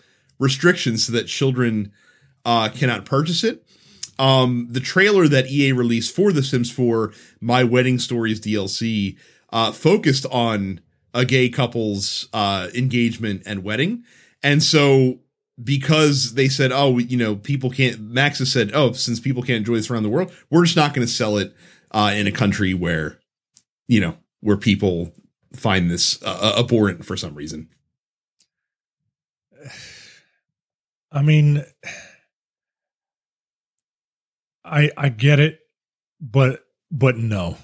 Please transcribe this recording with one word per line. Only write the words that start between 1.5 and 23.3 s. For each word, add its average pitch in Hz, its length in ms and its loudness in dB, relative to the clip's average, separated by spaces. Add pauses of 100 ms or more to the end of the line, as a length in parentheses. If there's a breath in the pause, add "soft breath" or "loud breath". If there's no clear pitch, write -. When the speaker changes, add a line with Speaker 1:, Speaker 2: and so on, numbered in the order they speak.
Speaker 1:
uh, 117 240 0
cannot 113 380 -2
purchase 170 380 -2
it. 254 200 -4 (540 loud breath)
Um, 127 520 2
the 123 100 -4
trailer 190 480 4
that 131 220 2
E 139 200 2
A 135 40 2
released 117 400 0
for 196 180 2
The 147 100 0
Sims 123 280 -2
four, 113 420 -2 (280 loud breath)
My 123 240 2
Wedding 123 340 2
Stories 113 420 -4
D 104 140 -4
L 101 140 -4
C, 107 480 -4 (360 soft breath)
uh, 113 200 0
focused 156 580 2
on 107 500 -2 (340)
a 123 120 0
gay 127 240 2
couple's, 110 840 -4
uh, 98 420 -2
engagement 117 720 -2
and 98 180 -8
wedding. 135 400 -4 (400 loud breath)
And 143 200 2
so 135 580 4 (420)
because 143 720 2
they 135 140 2
said, 131 240 0
"Oh, 139 180 2
we, 123 140 2
you 123 120 -4
know, 110 200 0
people 131 340 -4
can't," 110 420 -6
Maxis 135 360 -2
said, 110 260 0
"Oh, 135 180 2
since - 280 -6
people 123 220 -4
can't 120 160 -2
enjoy 110 180 -2
this 110 140 -4
around 117 140 -4
the 104 40 -2
world, 170 240 -4 (180 loud breath)
we're 170 140 6
just 170 120 0
not 147 180 2
gonna 120 120 0
sell 107 300 -2
it, 98 180 -2 (360 soft breath)
uh, 104 240 0
in 104 120 -2
a 98 60 -2
country 101 420 0
where, 85 440 -4 (720)